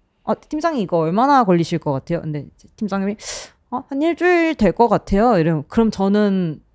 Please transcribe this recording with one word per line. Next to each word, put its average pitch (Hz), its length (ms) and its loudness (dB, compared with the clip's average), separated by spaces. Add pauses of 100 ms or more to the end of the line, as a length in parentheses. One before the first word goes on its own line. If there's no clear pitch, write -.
(240)
"어, - 160 -4
팀장님 302 420 -4
이거 170 160 -2
얼마나 233 460 2
걸리실 170 340 0
것 151 140 -4
같아요?" 160 300 -4
근데 151 240 -8 (100)
이제 - 200 -20
팀장님이 196 400 -4 (540)
"어, 254 180 -8
한 277 140 -4
일주일 339 520 2
될 190 180 2
것 233 160 2
같아요." 208 500 2
이러면 160 300 0
그럼 226 220 2
저는 196 720 0 (140)